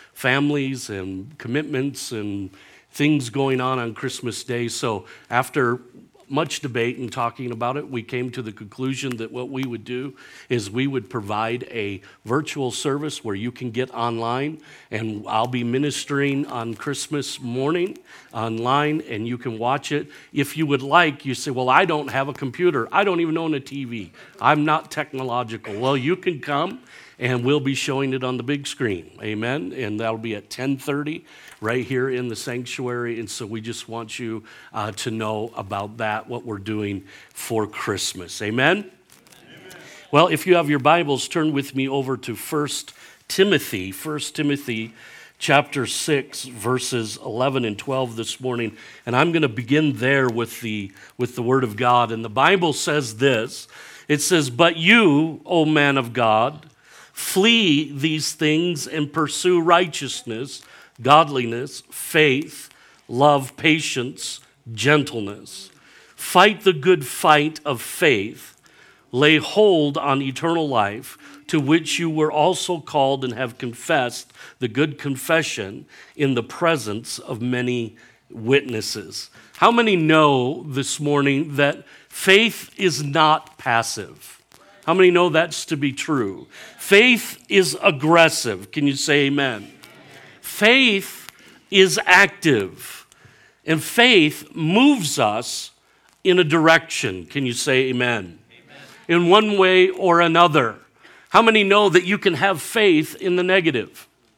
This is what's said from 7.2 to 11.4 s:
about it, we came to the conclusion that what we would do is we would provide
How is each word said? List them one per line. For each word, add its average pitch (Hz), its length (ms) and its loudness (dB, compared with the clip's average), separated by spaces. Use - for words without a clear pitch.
about 120 240 -6
it, 147 120 -10
we 123 140 -8
came 123 300 -8
to 127 100 -10
the 110 80 -10
conclusion 131 680 -8
that 113 120 -10
what 127 180 -10
we 131 160 -8
would 117 200 -10
do 127 280 -10
is 117 200 -2
we 120 160 -2
would 135 240 -4
provide 113 640 -6